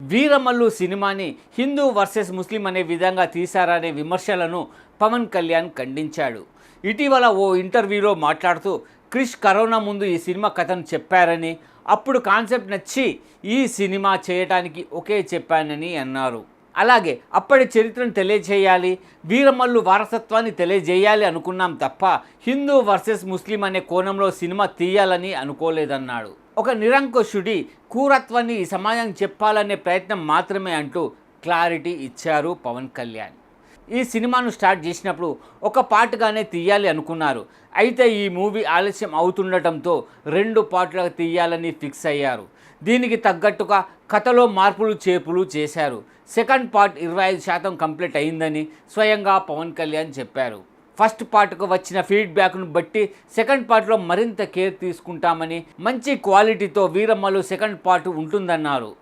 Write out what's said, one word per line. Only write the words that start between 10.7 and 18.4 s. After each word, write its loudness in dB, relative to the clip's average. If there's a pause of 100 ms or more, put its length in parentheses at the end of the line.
చెప్పారని, 2 (440)
అప్పుడు 0 (100)
కాన్సెప్ట్ 0
నచ్చి -4 (520)
ఈ 2 (180)
సినిమా 0 (140)
చేయటానికి -2 (160)
ఓకే -2 (140)
చెప్పానని -2 (120)
అన్నారు. -6 (340)
అలాగే 4 (240)
అప్పటి 4 (120)
చరిత్రను 0
తెలియజేయాలి, 2 (380)